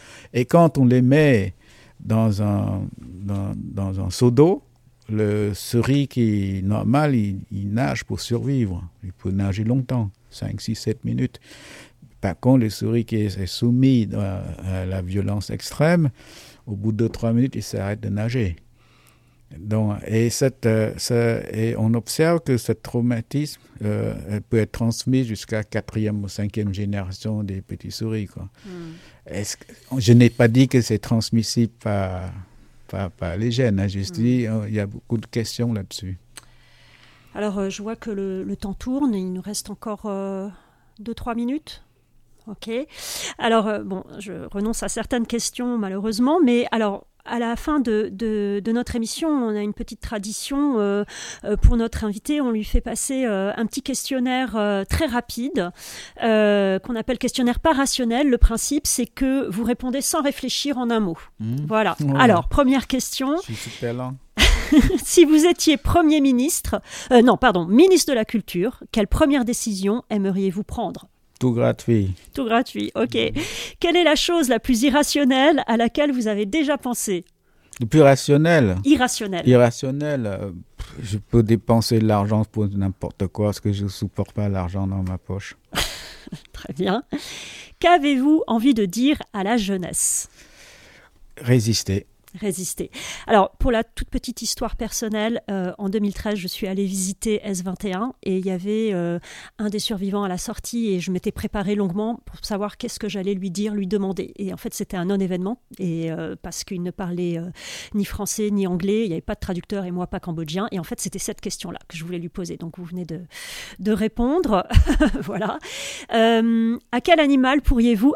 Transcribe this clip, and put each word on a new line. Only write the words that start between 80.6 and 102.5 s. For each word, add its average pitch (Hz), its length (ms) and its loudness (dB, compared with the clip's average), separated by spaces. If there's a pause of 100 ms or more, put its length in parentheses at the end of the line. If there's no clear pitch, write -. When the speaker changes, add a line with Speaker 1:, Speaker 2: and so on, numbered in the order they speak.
Speaker 1:
pff, - 240 -16
je 104 160 -4
peux 117 240 4
dépenser 113 560 4
de 110 80 4
l'argent 107 380 2
pour 107 220 -2
n'importe 98 600 -4
quoi, 104 200 0
parce 101 120 -4
que 104 120 0
je 101 140 -2
supporte 98 460 -6
pas 104 160 -2
l'argent 95 380 -2
dans 95 160 -2
ma 92 160 -4
poche. - 380 -10 (160)
Speaker 2:
<laughs> - 800 -10
Très - 200 -14
bien. 190 320 -2 (720)
Qu'avez-vous 294 680 6
envie 233 280 4
de 214 120 2
dire 247 320 2 (160)
à 196 100 -2
la 233 140 2
jeunesse ? - 680 -2 (1080)
Speaker 1:
Résister. 113 680 2 (320)
Speaker 2:
Résister. - 520 -6 (360)
Alors, 208 260 4
pour - 180 0
la 226 120 2
toute - 280 -10
petite - 320 -8
histoire - 340 -6
personnelle, 220 640 -4 (100)
euh, 185 280 -4
en 202 100 -4
deux 208 120 -2
mille 202 120 0
treize, 214 240 -4
je 180 120 -6
suis - 180 -6
allée 190 180 -2
visiter 196 580 -2
S 190 200 -6
vingt 185 240 -8
et 185 80 -4
un 233 180 -4 (120)
et 185 120 0
il 185 80 -2
y 190 60 -2
avait, 208 420 -2
euh, 175 260 -2 (400)
un 208 120 -4
des 208 80 -6
survivants 202 440 -4
à 196 60 -2
la 180 80 -4
sortie 226 560 -4
et 180 80 0
je 180 100 -6
m'étais 185 220 -2
préparée 208 420 -4
longuement 208 520 -2
pour - 180 -16
savoir 202 320 -6